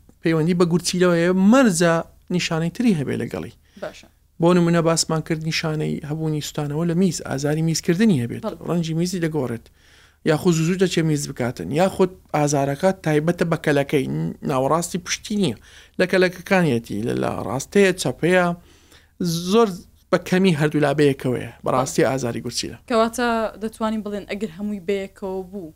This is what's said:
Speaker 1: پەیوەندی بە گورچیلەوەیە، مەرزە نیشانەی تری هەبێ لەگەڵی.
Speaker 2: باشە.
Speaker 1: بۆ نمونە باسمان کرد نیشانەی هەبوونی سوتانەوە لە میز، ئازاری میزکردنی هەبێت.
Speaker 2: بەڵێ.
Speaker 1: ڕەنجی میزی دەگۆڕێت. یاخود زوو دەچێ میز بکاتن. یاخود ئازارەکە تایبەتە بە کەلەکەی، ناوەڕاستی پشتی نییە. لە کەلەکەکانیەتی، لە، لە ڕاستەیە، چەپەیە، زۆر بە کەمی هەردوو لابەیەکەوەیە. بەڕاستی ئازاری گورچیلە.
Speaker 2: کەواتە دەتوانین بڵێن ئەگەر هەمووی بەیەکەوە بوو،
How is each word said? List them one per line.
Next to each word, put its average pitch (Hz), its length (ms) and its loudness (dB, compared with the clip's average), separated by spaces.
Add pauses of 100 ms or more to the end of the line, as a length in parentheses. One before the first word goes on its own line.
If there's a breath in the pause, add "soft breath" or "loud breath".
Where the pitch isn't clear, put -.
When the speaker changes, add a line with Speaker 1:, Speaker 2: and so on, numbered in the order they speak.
(220)
Speaker 1:
پەیوەندی 165 380 2
بە 185 120 6
گورچیلەوەیە، 175 600 2 (200)
مەرزە 180 420 4 (360)
نیشانەی 170 460 -2
تری 233 240 2
هەبێ 127 180 -2
لەگەڵی. 113 360 -6 (280)
Speaker 2:
باشە. - 260 -14 (320)
Speaker 1:
بۆ 165 160 4
نمونە 170 320 4
باسمان 160 340 0
کرد 156 220 -6
نیشانەی 156 520 -4 (140)
هەبوونی 156 380 -4
سوتانەوە 147 400 -4
لە 165 140 0
میز، 175 200 2
ئازاری 147 400 -2
میزکردنی 170 600 2
هەبێت. 117 220 -6
Speaker 2:
بەڵێ. - 220 -8
Speaker 1:
ڕەنجی 160 260 -2
میزی 180 280 -2
دەگۆڕێت. 135 440 -4 (600 soft breath)
یاخود 156 280 2
زوو 160 240 2
دەچێ 180 320 2
میز 147 180 0
بکاتن. 120 440 -6
یاخود 185 400 2 (220)
ئازارەکە 143 560 0 (120)
تایبەتە 160 500 0
بە 160 140 0
کەلەکەی، 139 400 2 (440)
ناوەڕاستی 143 480 0
پشتی - 400 -6
نییە. 151 200 0 (420 loud breath)
لە 185 60 4
کەلەکەکانیەتی، 175 920 0 (100)
لە، 127 140 -4
لە 123 100 -2 (140)
ڕاستەیە، 185 460 2 (100)
چەپەیە، 175 440 2 (1040 soft breath)
زۆر 226 180 4 (420)
بە 180 60 2
کەمی 185 420 2
هەردوو 151 260 2
لابەیەکەوەیە. 139 680 0 (140)
بەڕاستی 135 440 0
ئازاری 117 320 -4
گورچیلە. 117 360 -8 (120)
Speaker 2:
کەواتە 233 380 0 (340)
دەتوانین 220 420 -6
بڵێن 208 280 -8
ئەگەر 202 260 -6
هەمووی 208 300 -6
بەیەکەوە 196 540 -6 (100)
بوو، 175 240 -12